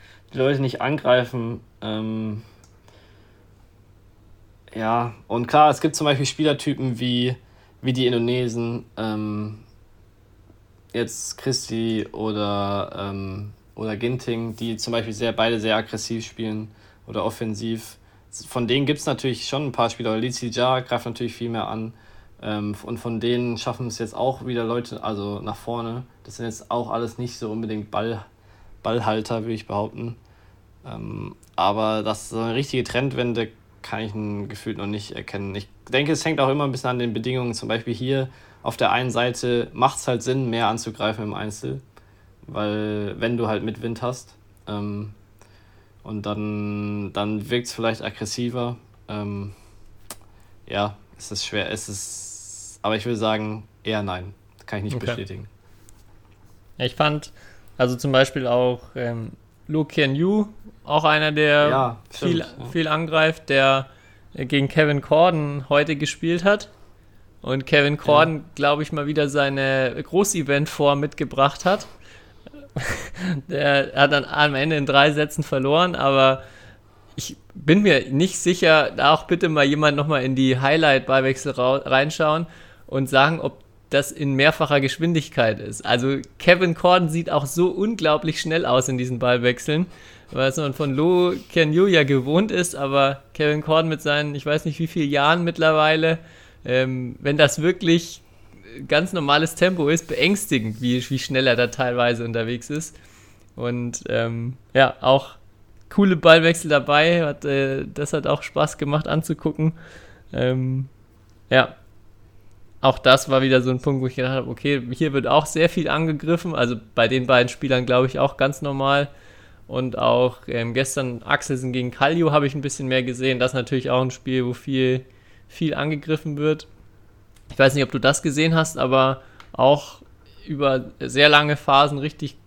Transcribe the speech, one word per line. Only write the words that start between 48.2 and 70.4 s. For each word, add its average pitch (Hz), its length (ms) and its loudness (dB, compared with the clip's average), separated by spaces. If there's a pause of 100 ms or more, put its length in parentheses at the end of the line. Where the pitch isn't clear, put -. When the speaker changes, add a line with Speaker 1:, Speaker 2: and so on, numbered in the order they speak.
Speaker 1:
Ähm, 101 460 -8 (1120)
ja, 101 300 -2 (200)
es - 160 -14
ist 95 140 -8
schwer, 104 240 -4
es 107 180 -8
ist, - 960 -14
aber 107 140 -2
ich 104 100 -6
würde 120 100 -4
sagen, 110 500 -4 (180)
eher 107 180 -2
nein. 92 320 -8 (320)
Kann 104 140 -6
ich 98 40 -6
nicht 107 120 -6
Speaker 2:
Okay. 113 100 -6
Speaker 1:
bestätigen. 98 420 -10 (1300)
Speaker 2:
Ja, - 80 -6
ich 123 100 -4
fand, 151 380 -2 (460)
also 127 180 2
zum 139 160 -2
Beispiel 131 340 2
auch, 123 340 2 (140)
ähm, 117 360 -6 (360)
Lu 156 180 -2
Qianyu, 160 640 0 (360)
auch 151 200 0
einer, 151 280 4
der 147 380 4
Speaker 1:
Ja, 127 260 0 (140)
Speaker 2:
viel, 165 320 -2
Speaker 1:
stimmt, - 160 -14
ja. - 80 -10
Speaker 2:
viel 156 220 -2
angreift, 160 600 0
der, 135 380 4 (480)
äh, - 100 -6
gegen 139 240 2
Kevin 147 320 2
Corden 151 720 2
heute 147 260 2
gespielt 165 480 -2
hat. 208 240 2 (720)
Und 131 240 -4
Kevin 147 300 4
Speaker 1:
Ja. 147 80 -6
Speaker 2:
Corden, 151 420 4 (120)
glaub 143 260 2
ich, 151 100 -6
mal 147 140 -4
wieder 147 240 0
seine 135 720 0
Großevent-Form 147 1000 2